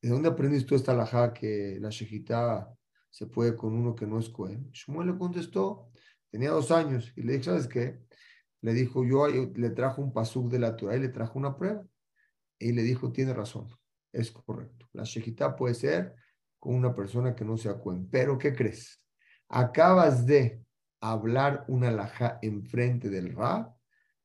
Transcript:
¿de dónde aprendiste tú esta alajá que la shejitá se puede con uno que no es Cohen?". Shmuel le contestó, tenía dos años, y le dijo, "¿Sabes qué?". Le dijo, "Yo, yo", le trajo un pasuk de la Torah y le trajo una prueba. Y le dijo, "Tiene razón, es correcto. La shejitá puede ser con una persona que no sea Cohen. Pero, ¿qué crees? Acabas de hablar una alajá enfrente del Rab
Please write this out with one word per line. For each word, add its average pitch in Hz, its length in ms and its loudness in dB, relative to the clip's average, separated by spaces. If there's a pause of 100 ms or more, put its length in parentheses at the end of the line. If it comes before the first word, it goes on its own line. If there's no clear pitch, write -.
¿de 123 60 -2
dónde 139 220 4
aprendiste 139 400 2
tú 139 60 4
esta 127 180 2
alajá 120 400 2
que 101 480 -4
la 107 80 -6
shejitá 110 840 -4 (360)
se - 180 -12
puede 117 300 0
con 110 160 -4
uno 120 220 0
que 110 100 -6
no 107 120 -2
es 110 120 -4
Cohen?". 104 420 -10
Shmuel 165 360 -6
le 180 100 -2
contestó, 180 720 -4 (420)
tenía 127 200 -2
dos 156 200 2
años, 147 460 2
y 120 60 -6
le 120 100 0
dijo, 135 120 -2
"¿Sabes 170 220 0
qué?". 123 320 -4 (600)
Le 113 120 0
dijo, 127 300 2
"Yo, 135 260 4
yo", 131 260 0
le 117 160 0
trajo 131 300 -2
un 135 120 -4
pasuk 120 360 -2
de 123 100 0
la 117 180 0
Torah 104 180 -4
y 131 60 0
le 131 80 -2
trajo 117 280 -6
una 135 200 -4
prueba. 196 280 -4 (720)
Y 117 140 -2
le 117 120 2
dijo, 123 280 0
"Tiene 131 220 0
razón, 107 340 -8 (460)
es 117 180 -4
correcto. - 600 -14
La - 100 -10
shejitá 117 520 -4
puede 123 200 -2
ser 165 400 -2 (440)
con - 160 -2
una 123 200 2
persona 117 400 -2
que - 80 -6
no 110 140 -4
sea 107 220 -4
Cohen. 92 300 -6
Pero, 131 280 2
¿qué 139 160 0
crees? - 480 -4 (480)
Acabas 151 760 6
de 135 360 6 (400)
hablar 117 680 0
una 123 220 2
alajá 110 520 -2
enfrente 120 680 -2
del 92 240 -4
Rab 165 400 -2 (520)